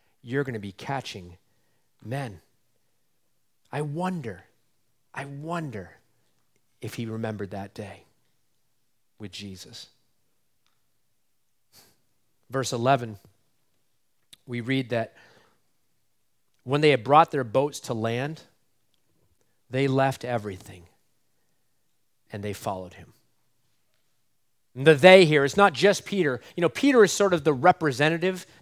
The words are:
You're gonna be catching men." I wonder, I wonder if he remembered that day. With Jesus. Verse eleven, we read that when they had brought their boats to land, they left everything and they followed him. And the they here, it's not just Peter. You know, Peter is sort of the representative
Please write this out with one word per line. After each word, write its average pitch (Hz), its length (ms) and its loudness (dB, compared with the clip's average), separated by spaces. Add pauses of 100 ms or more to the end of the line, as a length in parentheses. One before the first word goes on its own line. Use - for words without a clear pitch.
(240)
You're 131 200 -4
gonna 127 140 -8
be 98 140 -10
catching 95 640 -12 (680)
men." 110 380 -10 (1300)
I 139 100 -6
wonder, 151 640 -8 (680)
I 139 120 -12
wonder 143 720 -10 (840)
if 113 140 -10
he 117 100 -8
remembered 110 460 -8
that 98 240 -12
day. 98 300 -16 (1120)
With 101 120 -14
Jesus. - 560 -16 (2500)
Verse 127 240 -6
eleven, 120 440 0 (1300)
we 120 160 -8
read 127 280 -2
that 113 240 -4 (1500)
when 139 180 -2
they 151 100 6
had 117 120 2
brought 147 280 6
their 135 120 -4
boats 131 380 -2
to - 120 -8
land, 120 480 -6 (1300)
they 135 180 -2
left 135 360 0
everything 101 600 -8 (1500)
and 104 120 -12
they 104 100 -8
followed 92 400 -10
him. - 200 -20 (1600)
And 131 100 -4
the 160 80 8
they 180 320 10
here, 151 180 4
it's 139 140 -2
not 202 160 4
just 175 320 2
Peter. 151 340 -2 (160)
You 170 60 -4
know, 170 80 2
Peter 269 340 4
is 175 80 4
sort 196 220 2
of 156 100 -2
the 151 100 2
representative 160 920 0 (160)